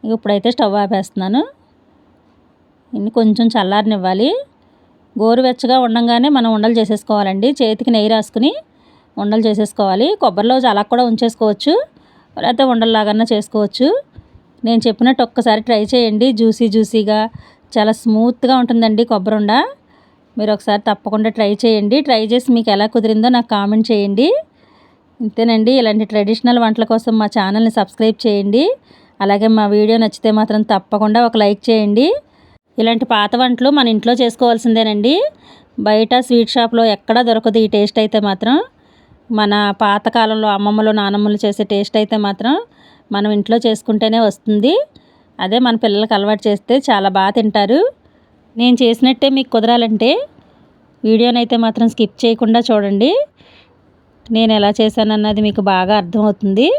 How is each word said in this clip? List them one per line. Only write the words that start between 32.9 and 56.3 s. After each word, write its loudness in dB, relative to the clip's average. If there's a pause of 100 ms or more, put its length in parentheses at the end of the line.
పాత 0
వంటలు 0
మన 2
ఇంట్లో 0
చేసుకోవాల్సిందేనండి. 0 (760)
బయట 0 (140)
స్వీట్ 2
షాప్లో 0 (100)
ఎక్కడా 0
దొరకదు 0
ఈ 0
టేస్ట్ 0
అయితే 0
మాత్రం. -2 (840)
మన 0 (280)
పాతకాలంలో 0
అమ్మమ్మలు, 0
నానమ్మలు -2
చేసే -2 (100)
టేస్ట్ -2
అయితే -2
మాత్రం -2 (640)
మనం -2
ఇంట్లో 0
చేసుకుంటేనే 0
వస్తుంది. 0 (680)
అదే -2
మన 0
పిల్లలకు 0
అలవాటు -2
చేస్తే 0 (100)
చాలా 0
బాగా 0
తింటారు. 0 (760)
నేను 2
చేసినట్టే 2
మీకు -6
కుదరాలంటే 0 (920)
వీడియోనైతే 2
మాత్రం 0
స్కిప్ -4
చేయకుండా 2 (100)
చూడండి. 0 (1300)
నేను 2
ఎలా 2
చేశానన్నది 0
మీకు -4 (100)
బాగా 0
అర్థమవుతుంది. 0 (100)